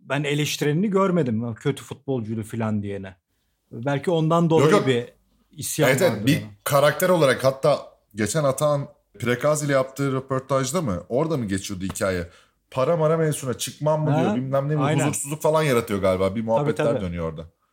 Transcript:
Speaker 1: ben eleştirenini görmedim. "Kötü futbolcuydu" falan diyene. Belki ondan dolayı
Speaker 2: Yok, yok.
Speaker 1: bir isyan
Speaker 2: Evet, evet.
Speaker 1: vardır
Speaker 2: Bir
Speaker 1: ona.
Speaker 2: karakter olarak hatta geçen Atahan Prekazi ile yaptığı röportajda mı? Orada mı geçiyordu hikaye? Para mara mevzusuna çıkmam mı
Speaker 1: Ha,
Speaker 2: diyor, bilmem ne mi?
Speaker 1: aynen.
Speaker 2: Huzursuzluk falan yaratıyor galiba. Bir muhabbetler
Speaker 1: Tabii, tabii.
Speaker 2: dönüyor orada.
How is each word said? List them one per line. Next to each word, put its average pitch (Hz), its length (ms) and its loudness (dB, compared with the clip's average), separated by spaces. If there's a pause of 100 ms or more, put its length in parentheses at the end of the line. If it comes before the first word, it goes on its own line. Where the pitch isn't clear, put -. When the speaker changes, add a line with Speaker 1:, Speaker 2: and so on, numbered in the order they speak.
Speaker 1:
ben 143 220 -4
eleştirenini 147 680 0
görmedim. 156 640 0
"Kötü 143 280 -4
futbolcuydu" 113 600 -6
falan 107 400 -4
diyene. 98 320 -10 (560)
Belki 120 400 -2
ondan 165 380 4
dolayı 160 220 6
Speaker 2:
Yok, 202 80 6
yok. 131 80 0
Speaker 1:
bir 120 180 0 (460)
isyan 143 380 0
Speaker 2:
Evet, 143 120 4
evet. 170 100 4
Speaker 1:
vardır 101 160 -6
Speaker 2:
Bir 156 140 4
Speaker 1:
ona. - 60 -14 (160)
Speaker 2:
karakter 147 460 2
olarak 147 340 4
hatta 135 360 2 (360)
geçen 110 280 -2
Atahan 143 440 0 (320)
Prekazi 143 460 0
ile 143 80 0
yaptığı 135 400 0
röportajda 131 680 -2
mı? 101 280 -4
Orada 156 280 0
mı 120 80 -4
geçiyordu 95 400 -6
hikaye? 90 420 -4 (440)
Para 143 260 0
mara 156 200 2
mevzusuna 147 360 -2
çıkmam 151 500 -2
mı 135 80 0
Speaker 1:
Ha, 156 120 2
Speaker 2:
diyor, 208 120 0
bilmem 135 340 -2
ne 156 60 0
mi? 147 80 0
Speaker 1:
aynen. 143 200 2
Speaker 2:
Huzursuzluk 147 380 -4
falan 156 220 2
yaratıyor 113 380 0
galiba. 95 340 2
Bir 113 80 -4
muhabbetler 143 420 0
Speaker 1:
Tabii, 143 140 0
tabii. 95 80 -6
Speaker 2:
dönüyor 85 240 -4
orada. 80 140 -14 (260)